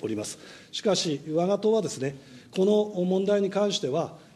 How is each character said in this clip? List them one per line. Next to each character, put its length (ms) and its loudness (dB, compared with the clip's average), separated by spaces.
お 60 -4
り 80 -4
ま 80 -4
す。 160 -10
し 100 -8
か 140 2
し、 340 -2
我 160 2
が 140 2
党 140 2
は 100 2
で 60 -4
す 100 -8
ね、 160 -4
こ 160 0
の 380 2
問 220 2
題 180 2
に 80 0
関 200 2
し 80 -2
て 100 -2
は、 340 -4